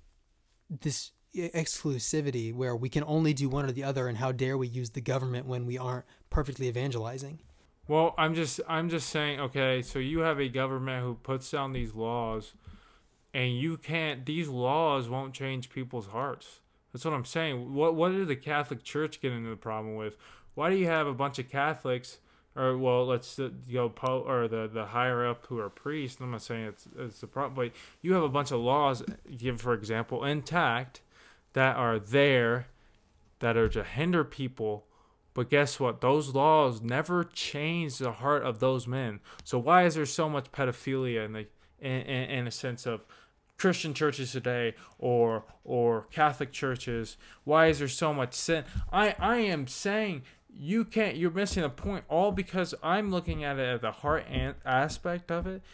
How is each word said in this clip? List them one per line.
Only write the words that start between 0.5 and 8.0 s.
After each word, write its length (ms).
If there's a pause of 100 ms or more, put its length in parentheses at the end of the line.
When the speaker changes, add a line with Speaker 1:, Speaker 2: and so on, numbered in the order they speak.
Speaker 1:
this 420 (220)
e-, 160
exclusivity 1040
where 220
we 120
can 180
only 280
do 160
one 160
or 60
the 120
other, 240
and 100
how 140
dare 260
we 100
use 240
the 100
government 460
when 180
we 120
aren't 280 (240)
perfectly 380
evangelizing? 760 (460)
Speaker 2:
Well, 300